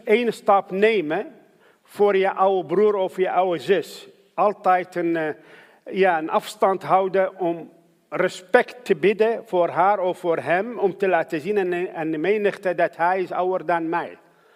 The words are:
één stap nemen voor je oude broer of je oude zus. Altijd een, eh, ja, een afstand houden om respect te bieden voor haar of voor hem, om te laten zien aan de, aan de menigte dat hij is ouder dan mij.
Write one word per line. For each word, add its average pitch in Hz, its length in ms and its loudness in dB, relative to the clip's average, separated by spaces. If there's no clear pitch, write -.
één 226 300 0
stap 196 380 0
nemen 202 640 0
voor 202 320 2
je 190 160 2
oude 190 360 0
broer 208 280 2
of 185 220 -4
je 185 140 0
oude 175 300 0
zus. 160 460 -2
Altijd 185 640 0
een, 170 200 0
eh, 156 180 -2
ja, 185 260 2
een 156 120 -6
afstand 196 540 -2
houden 190 560 0
om 170 320 -4
respect - 760 0
te 196 100 2
bieden 208 500 0
voor 175 240 0
haar 185 300 2
of 180 200 -2
voor 165 180 -2
hem, 180 420 -2
om 196 180 0
te 196 100 0
laten 165 340 0
zien 202 180 -2
aan 185 100 0
de, 175 240 -4
aan 160 180 -6
de 160 60 -4
menigte 185 580 -2
dat 170 200 0
hij 180 260 0
is 180 100 -8
ouder 180 340 -2
dan 170 240 -2
mij. 143 280 -6